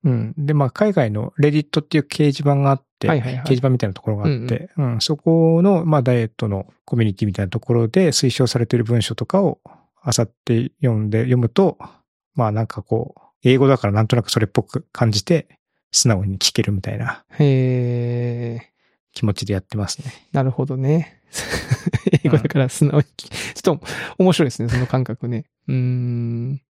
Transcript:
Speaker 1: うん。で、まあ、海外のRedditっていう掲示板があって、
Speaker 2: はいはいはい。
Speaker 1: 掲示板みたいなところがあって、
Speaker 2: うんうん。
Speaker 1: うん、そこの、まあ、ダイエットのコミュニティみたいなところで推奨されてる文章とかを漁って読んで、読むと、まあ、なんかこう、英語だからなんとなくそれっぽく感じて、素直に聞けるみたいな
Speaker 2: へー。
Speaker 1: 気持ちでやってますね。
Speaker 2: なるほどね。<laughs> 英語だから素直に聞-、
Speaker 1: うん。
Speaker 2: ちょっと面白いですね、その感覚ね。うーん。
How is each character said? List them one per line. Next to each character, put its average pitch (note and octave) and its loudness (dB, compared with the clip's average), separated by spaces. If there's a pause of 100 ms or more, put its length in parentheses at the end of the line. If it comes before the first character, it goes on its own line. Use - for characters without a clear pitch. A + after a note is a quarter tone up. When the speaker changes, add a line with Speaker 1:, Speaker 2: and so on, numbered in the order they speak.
Speaker 1:
う D3 2
ん。 A2+ -2
で、 D3 -2
ま C#3+ 4
あ、 B2 -4
海 G#3+ -2
外 A#2+ 0
の G#2+ -6
Reddit D3 2
っ - -14
て - -2
い C#3+ 4
う - -8
掲 - -12 (160)
示 C#3 -6
板 C#3+ 2
が C#3 2
あ - 4
っ C3+ -4 (160)
て、 - -2
Speaker 2:
は D#3+ 2
い C3 0
は B2 -6
い C3 -6
は B2+ -6
い。 - -12
Speaker 1:
掲 D#3+ -8
示 C3 2
板 C3 2
み B2+ 2
た A2+ -2
い G2+ -2
な F#2+ -6
と - -14
こ A2 -4
ろ G#2 -2
が G#2 -4
あ D3 2
っ A#2 -8
て、 B2+ -6
Speaker 2:
う D#3 -2
ん C3+ 0
う - 0
ん。 A#2+ -2
Speaker 1:
う A2+ -4
ん、 - -2
そ D3+ -2
こ E3 4
の、 F3+ 4
ま D#3 4
あ、 - 2
ダ B2 2
イ A#2+ 2
エ - 0
ッ G#2+ -4
ト A2 -4
の G2 -4 (200)
コ - -4
ミ A#2 2
ュ G#2+ 2
ニ F#2+ -2
テ G#2+ -2
ィ - 2
み F#2+ -2
た G2+ -2
い - 0
な F2+ -8
と A2+ -4
こ - -2
ろ A#2 2
で F#3 2
推 C3+ 2
奨 B2+ 2
さ - -2
れ A#2+ 2
て B2 0
る A#2 2
文 A2+ 0
章 - -6
と - -6
か G3 0
を - -2 (460)
漁 B2 0
っ G#2 -2
て - -4 (100)
読 A#2 2
ん G#2+ -2
で、 A2 0
読 B2 2
む A#2 0
と、 - 0 (560)
ま A#2 0
あ、 G#2+ 0
な A2 -2
ん G#2+ -4
か - -12
こ - -4
う、 - -20 (220)
英 B2+ 6
語 C3+ 4
だ C3+ 6
か G#2+ -2
ら G2+ 0
な A2 2
ん A2 2
と - 2
な A#2 2
く - -8
そ - 0
れ A2 2
っ - -14
ぽ - 0
く - -10
感 A2+ 0
じ G#2 -2
て、 - -2 (320)
素 - 2
直 G2+ 2
に F#2+ -4
聞 - -2
け A2+ 0
る - 0
み F#2+ -2
た G#2 -6
い G#2+ -8
な - -8 (120)
Speaker 2:
へ A#2+ 0
ー。 - -20 (420)
Speaker 1:
気 - -4
持 G#2 2
ち - -6
で G#2 -2
や F#2+ -2
っ - -6
て - -14
ま G2+ -2
す - -10
ね。 C3 -14 (200)
Speaker 2:
な C#3 0
る C3 2
ほ C3+ -2
ど C3+ -6
ね。 D3 0 (100)
<laughs> - -2
英 D#3 2
語 A#2 4
だ A2 0
か D3 0
ら B2+ 2
素 - 2
直 D3 4
に - 0 (120)
聞-、 - -20 (240)
Speaker 1:
う - -14
ん。 - -18
Speaker 2:
ち - 0
ょ - 2
っ - -10
と - -18 (320)
面 F#3 6
白 D#3 4
い - 0
で A#2+ -2
す - -6
ね、 A#2 -2
そ A#2+ 0
の B2+ 0
感 C3 0
覚 A#2 -8
ね。 A#2 -4 (220)
う C3+ -4
ー C3 0
ん。 B2 -2 (120)